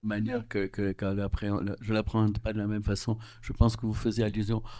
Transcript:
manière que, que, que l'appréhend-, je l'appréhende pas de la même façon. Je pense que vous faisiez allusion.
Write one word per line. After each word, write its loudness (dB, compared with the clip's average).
manière -2
que, 0
que, -2
que -4
l'appréhend-, 0
je -4
l'appréhende 2
pas -4
de -2
la 0
même -2
façon. 0
Je -8
pense 6
que -4
vous 0
faisiez 2
allusion. 0